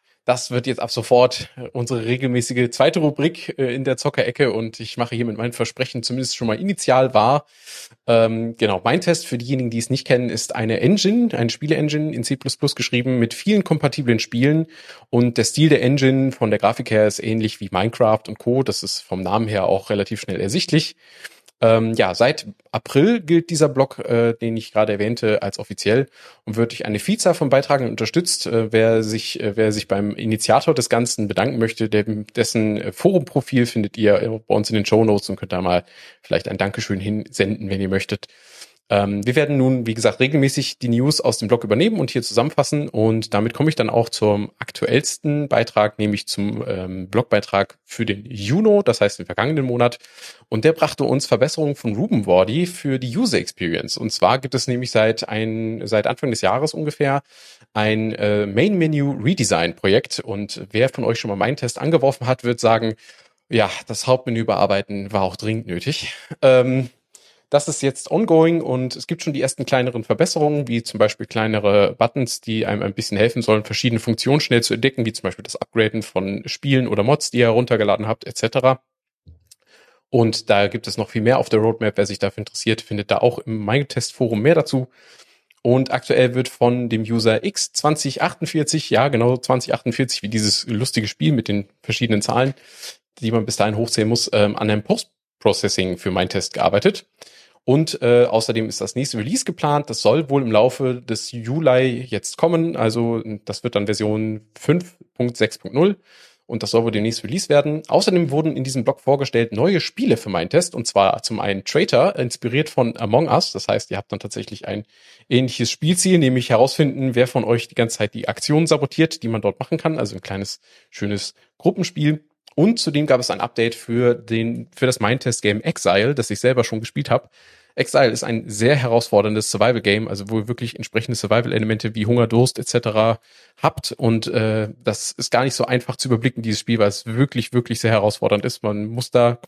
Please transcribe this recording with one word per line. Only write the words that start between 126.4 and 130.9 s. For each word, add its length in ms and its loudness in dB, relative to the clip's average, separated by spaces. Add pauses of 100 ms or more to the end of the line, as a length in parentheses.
schon 160 -4
gespielt 280 -8
hab. 220 0 (440)
Exile 360 2
ist 120 -4
ein 280 -4
sehr 260 2
herausforderndes 760 2
Survival-Game, 560 2
also 220 -8
wo 120 0
ihr 60 -6
wirklich 300 -6
entsprechende 400 -4